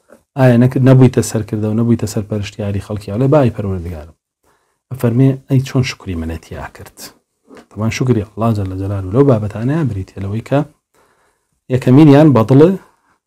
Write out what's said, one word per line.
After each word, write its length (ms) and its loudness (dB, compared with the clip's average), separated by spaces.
ئایا 200 4
نەک-، 300 2
نەبوویتە 360 6
سەرکردە 460 -6
و 100 -4
نەبوویتە 280 0
سەرپەرشتیاری 800 -8
خەڵکی؟ 260 -10
ئەڵێ: 140 -2
«بای 240 2
پەروەردگارم.» 640 -10
ئەفەرمێ: 400 0
«ئەی 140 0
چۆن 220 -2
شکری 320 -10
منەتیا 580 -12
کرد؟» 240 -20
دەبوان 240 -6
شکری 340 -2
ئەڵڵا 300 -4
جەلە 240 -6
جەلالوو 360 -6
لەو 100 4
بابەتانەیە 640 -2
بریتە، 340 -10
لەوەی 240 -8
کە 120 -2
یەکەمینیان 640 6
بەدڵە 380 4